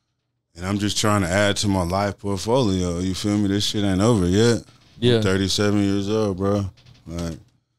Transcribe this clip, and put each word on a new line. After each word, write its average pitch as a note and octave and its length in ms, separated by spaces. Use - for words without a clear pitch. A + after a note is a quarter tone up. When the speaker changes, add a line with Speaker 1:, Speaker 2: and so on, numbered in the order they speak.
Speaker 1:
And F2 80
I'm G2+ 140
just G2+ 180
trying G#2 260
to F2+ 60
add G2+ 300
to G#2 100
my F#2+ 140
life F#2+ 360
portfolio, G2 840
you F#2 140
feel G#2 220
me? G#2 120
This G2+ 180
shit G#2 180
ain't F#2+ 160
over G#2+ 260
yet. G#2+ 360
Speaker 2:
Yeah. A#2+ 160
Speaker 1:
I'm A2+ 60
thirty-seven G2+ 600
years G2 260
old, G#2 280
bro. G2 340
Like, E2+ 320